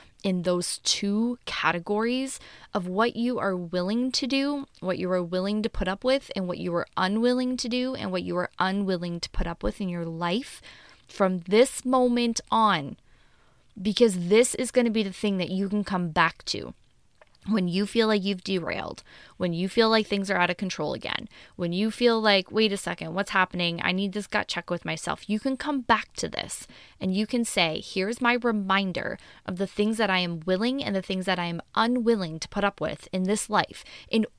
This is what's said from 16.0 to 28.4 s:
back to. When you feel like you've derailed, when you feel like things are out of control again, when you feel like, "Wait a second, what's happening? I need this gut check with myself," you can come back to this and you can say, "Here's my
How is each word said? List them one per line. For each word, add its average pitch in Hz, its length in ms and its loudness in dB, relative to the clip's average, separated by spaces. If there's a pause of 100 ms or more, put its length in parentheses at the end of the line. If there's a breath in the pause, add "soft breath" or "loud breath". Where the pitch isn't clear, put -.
back 165 380 2
to. - 260 -6 (720)
When 185 220 2
you 185 160 0
feel 220 220 2
like 214 180 2
you've 190 180 -2
derailed, 165 600 -4 (340 loud breath)
when 180 160 -2
you 175 160 0
feel 220 220 4
like 220 160 4
things 196 240 -2
are 190 80 0
out 180 100 4
of 175 80 -4
control 160 380 -4
again, - 340 -6 (280 loud breath)
when 175 160 -2
you 208 180 0
feel 233 300 4
like, 202 300 4
"Wait 220 220 4
a 202 40 -2
second, 170 360 -8
what's 190 200 -2
happening? 175 500 0
I 180 100 2
need 190 200 0
this 202 140 -6
gut - 220 -2
check - 220 -6
with 175 140 -4
myself," - 440 -6
you 214 100 0
can 269 180 -2
come 285 260 -4
back 220 320 2
to - 140 -4
this - 380 -8 (340 loud breath)
and 185 140 0
you 214 120 0
can 240 180 0
say, 165 400 0
"Here's 196 360 -4
my 240 220 2